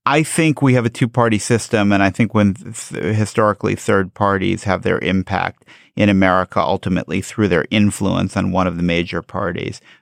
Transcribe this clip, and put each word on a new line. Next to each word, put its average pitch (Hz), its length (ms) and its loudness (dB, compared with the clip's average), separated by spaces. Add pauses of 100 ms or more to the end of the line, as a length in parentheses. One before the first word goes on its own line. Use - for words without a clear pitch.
I 143 180 2
think 156 380 0
we 135 140 4
have 120 100 2
a 120 40 0
two-party 117 500 0
system, 104 520 0
and 98 120 4
I 98 80 4
think 110 240 -2
when 104 180 4
th-, - 600 -6
historically 107 600 0
third 98 380 -2
parties 95 520 0
have 92 180 -2
their 95 160 0
impact 92 680 -4 (300)
in 107 140 2
America 92 500 2
ultimately 90 640 -2
through 104 260 -2
their 87 240 2
influence 98 680 0
on 95 140 -2
one 92 160 0
of 85 100 -4
the 85 60 -4
major 85 380 -2
parties, - 600 -8 (200)